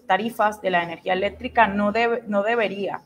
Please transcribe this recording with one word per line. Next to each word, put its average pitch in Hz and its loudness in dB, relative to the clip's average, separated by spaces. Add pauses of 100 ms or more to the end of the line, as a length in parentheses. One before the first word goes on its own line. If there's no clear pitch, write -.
tarifas 214 0
de 190 -2
la 175 2
energía 170 -6
eléctrica 202 2
no 202 0
debe, 233 0
no 202 0
debería, 202 -2